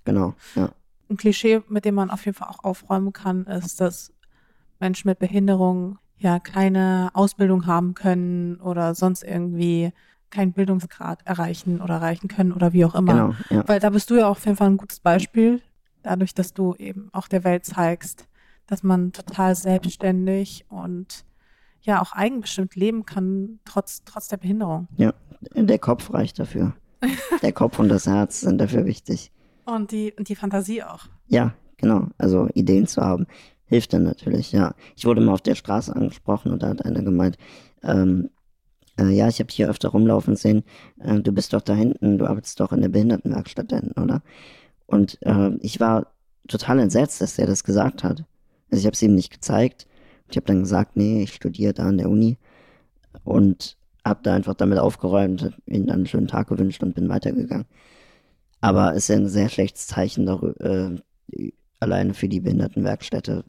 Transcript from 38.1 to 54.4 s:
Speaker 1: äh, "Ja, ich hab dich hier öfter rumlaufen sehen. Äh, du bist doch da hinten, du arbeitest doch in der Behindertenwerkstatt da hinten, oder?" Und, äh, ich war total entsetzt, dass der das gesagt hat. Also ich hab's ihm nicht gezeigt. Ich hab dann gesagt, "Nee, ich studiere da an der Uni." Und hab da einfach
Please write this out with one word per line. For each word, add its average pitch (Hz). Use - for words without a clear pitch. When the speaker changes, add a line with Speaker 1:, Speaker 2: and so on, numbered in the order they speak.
Speaker 1:
äh, 98
"Ja, 104
ich 117
hab 113
dich -
hier -
öfter -
rumlaufen 104
sehen. 107
Äh, 104
du 101
bist 98
doch 107
da 107
hinten, 104
du -
arbeitest -
doch 95
in 98
der 95
Behindertenwerkstatt -
da 247
hinten, -
oder?" -
Und, 101
äh, 98
ich -
war 113
total 127
entsetzt, 113
dass -
der -
das 98
gesagt 104
hat. 151
Also 98
ich 104
hab's 107
ihm 104
nicht -
gezeigt. -
Ich -
hab -
dann 95
gesagt, 95
"Nee, 104
ich 101
studiere 104
da -
an 95
der 95
Uni." 113
Und -
hab 104
da 95
einfach 98